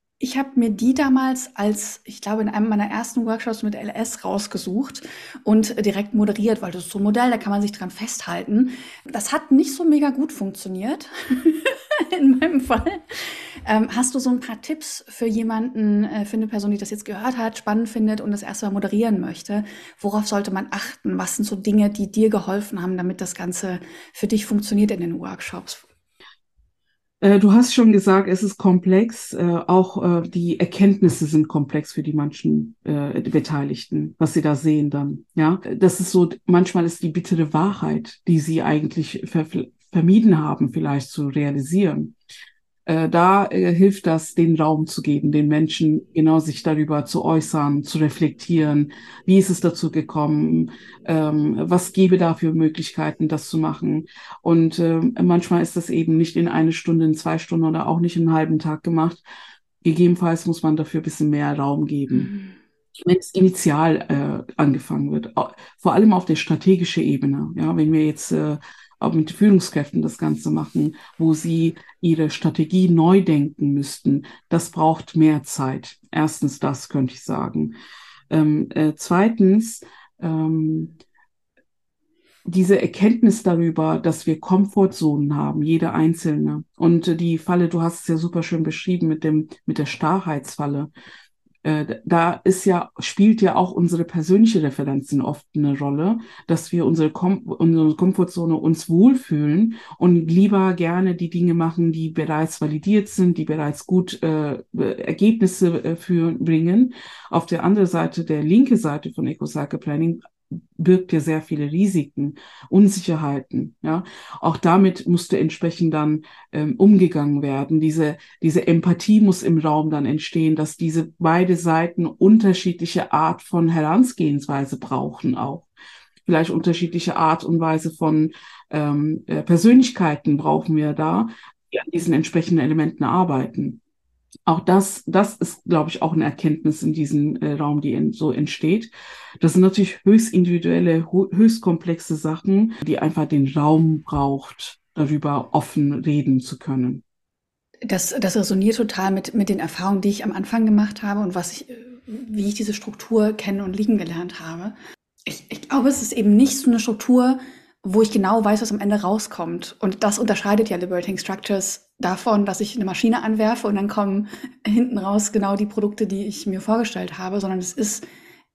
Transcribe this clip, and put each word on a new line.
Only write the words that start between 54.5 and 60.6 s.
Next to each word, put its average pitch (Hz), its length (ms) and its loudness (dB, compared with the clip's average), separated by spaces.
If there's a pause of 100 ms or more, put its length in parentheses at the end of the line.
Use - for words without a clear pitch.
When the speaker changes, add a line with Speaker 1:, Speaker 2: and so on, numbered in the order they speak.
Speaker 2:
ähm, 165 420 0
manchmal 175 400 2
ist 170 140 -4
das 170 160 -6
eben 165 260 0
nicht 165 180 0
in 170 120 2
eine 160 240 2
Stunde, 165 340 0
in 156 80 2
zwei 160 240 -4
Stunden 165 300 -2
oder 156 200 -2
auch 165 120 0
nicht 170 160 0
in 165 80 2
einem 165 100 2
halben 156 240 0
Tag 156 240 -6
gemacht. 165 400 -2 (600)
Gegebenenfalls 170 640 2
muss 165 160 -2